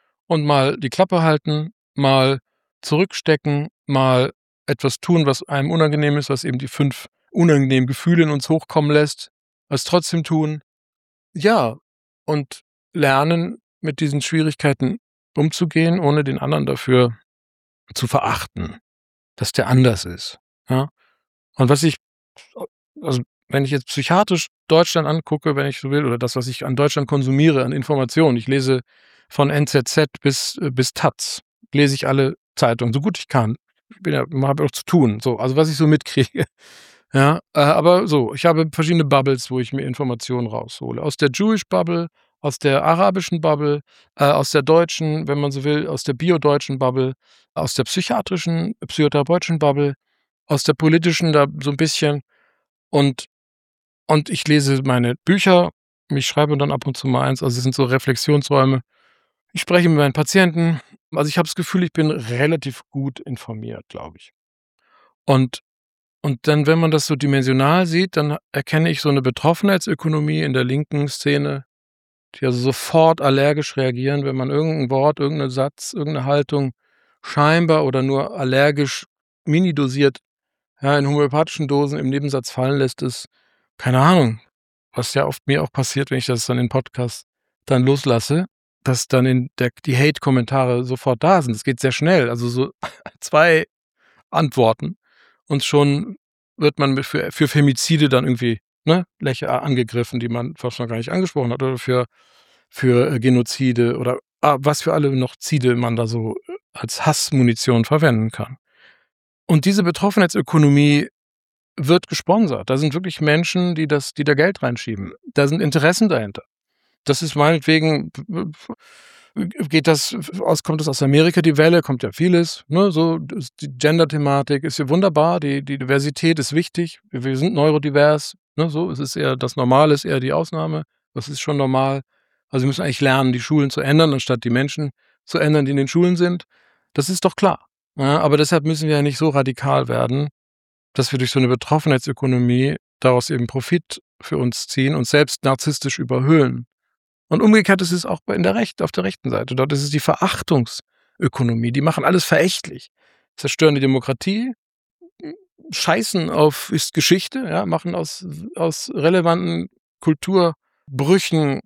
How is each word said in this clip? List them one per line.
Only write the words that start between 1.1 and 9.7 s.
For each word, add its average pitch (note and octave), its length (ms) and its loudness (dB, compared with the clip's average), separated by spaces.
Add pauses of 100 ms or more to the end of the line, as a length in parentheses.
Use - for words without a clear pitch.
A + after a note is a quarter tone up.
halten, D#3 480 0 (240)
mal C3+ 440 2 (420)
zurückstecken, D3+ 880 -2 (180)
mal C3 440 2 (360)
etwas B2+ 320 -2
tun, E3 260 2
was C#3 160 0
einem C#3+ 300 -2
unangenehm D3+ 460 2
ist, C#3+ 120 -4
was C3+ 140 -4
eben B2+ 160 -4
die C3+ 80 -8
fünf - 400 -4 (240)
unangenehmen C3+ 560 4
Gefühle E3+ 360 2
in D#3 60 0
uns C#3+ 200 -4
hochkommen D#3 420 0
lässt, D3 380 0 (400)
es C#3 140 -2